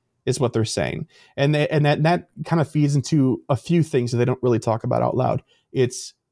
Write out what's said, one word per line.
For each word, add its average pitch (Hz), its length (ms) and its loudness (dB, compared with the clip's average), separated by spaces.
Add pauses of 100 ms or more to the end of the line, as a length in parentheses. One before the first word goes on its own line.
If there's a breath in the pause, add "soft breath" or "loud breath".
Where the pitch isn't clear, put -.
(260)
is 127 140 -2
what 120 120 0
they're 110 120 0
saying. 85 420 -4 (300 soft breath)
And 143 180 2
they, 147 140 0
and 151 180 0
that, 147 160 2
that 170 260 0 (160)
kind 165 160 0
of 135 100 -2
feeds 147 260 0
into 131 520 2
a 135 80 2
few 165 260 0
things 123 300 0
that 120 60 0
they 120 60 2
don't 127 180 0
really 120 160 2
talk 113 260 -2
about 120 180 0
out 120 140 -2
loud. 123 260 0 (300)
It's - 420 -4 (180)